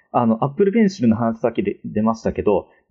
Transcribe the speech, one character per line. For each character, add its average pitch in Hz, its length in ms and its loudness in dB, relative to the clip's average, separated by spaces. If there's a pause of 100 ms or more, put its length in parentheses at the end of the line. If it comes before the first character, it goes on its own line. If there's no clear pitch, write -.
(120)
あ 123 140 0
の、 113 180 0
Apple 190 280 0
Pencil 196 360 2
の 110 80 4
話 113 240 -2
さ 120 100 0
っ 113 40 -6
き 117 80 -2
で - 240 -4
出 107 160 -4
ま 110 140 0
し - 80 -14
た 95 100 -2
け - 80 -6
ど、 95 240 0 (260)